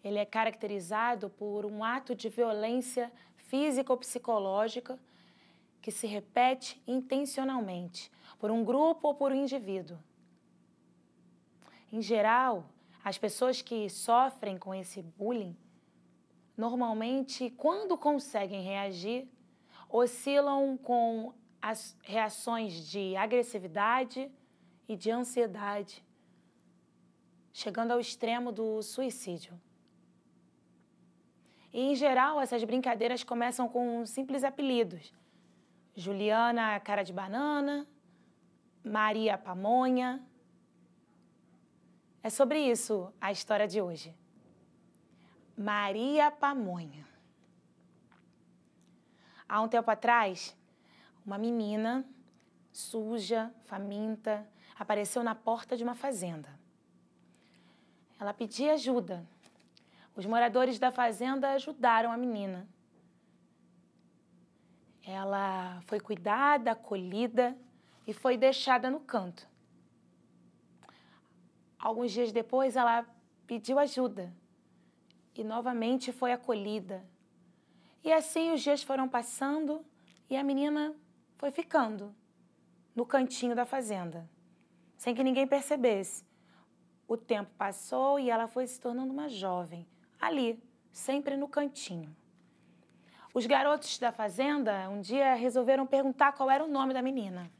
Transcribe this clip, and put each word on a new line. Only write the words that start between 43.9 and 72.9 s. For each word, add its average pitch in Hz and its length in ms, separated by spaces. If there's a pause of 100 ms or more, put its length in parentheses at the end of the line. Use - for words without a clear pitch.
Maria 214 760
Pamonha. 185 800 (2500)
Há 214 140
um 226 60
tempo 233 220
atrás, 220 640 (720)
uma 202 120
menina, 226 680 (640)
suja, 220 800 (120)
faminta, 208 840 (320)
apareceu 208 460
na 226 100
porta 226 400
de 233 80
uma 240 120
fazenda. 180 560 (1700)
Ela 202 140
pedia 247 400
ajuda. 214 520 (880)
Os 185 120
moradores 240 520
da 254 140
fazenda 254 600
ajudaram 240 600
a 233 60
menina. 202 500 (2250)
Ela 190 840
foi 214 120
cuidada, 226 720
acolhida 226 840 (500)
e 214 60
foi 247 240
deixada 262 540
no 302 100
canto. 185 480 (2250)
Alguns 226 340
dias 226 200
depois, 240 440
ela 233 300 (400)